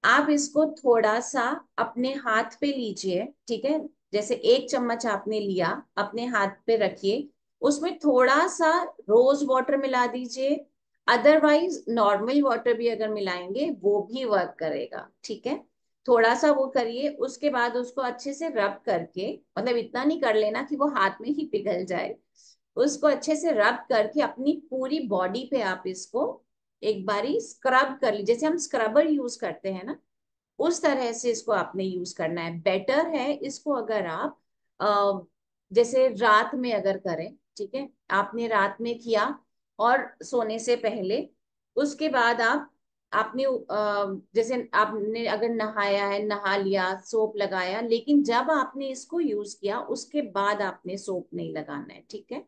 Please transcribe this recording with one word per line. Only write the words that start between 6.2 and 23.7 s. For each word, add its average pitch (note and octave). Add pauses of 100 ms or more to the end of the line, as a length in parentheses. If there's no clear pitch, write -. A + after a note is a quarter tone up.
हाथ G#3+ (180)
पे A3+
रखिए, G#3 (320)
उसमें D4+
थोड़ा C#4
सा E4+
रोज B3+
वाटर C4
मिला C4
दीजिए, B3+ (420)
otherwise D4+ (140)
नॉर्मल A3+
वाटर A#3
भी A#3
अगर A3
मिलाएंगे G3+
वो G3+
भी A#3
वर्क G3+
करेगा, D3 (140)
ठीक -
है। C#4 (440)
थोड़ा A#3
सा D4+
वो C4+
करिए, B3
उसके C4
बाद A#3+
उसको B3
अच्छे C4
से D#4+
रब G#3
करके, F#3 (180)
मतलब A#3+
इतना A#3+
नहीं D#4
कर A#3
लेना G#3+
कि C#4+
वो C#4+
हाथ G3 (100)
में A#3
ही D4
पिघल F#3
जाए, F3+ (600)
उसको C#4+
अच्छे D4+
से D#4+
रब A3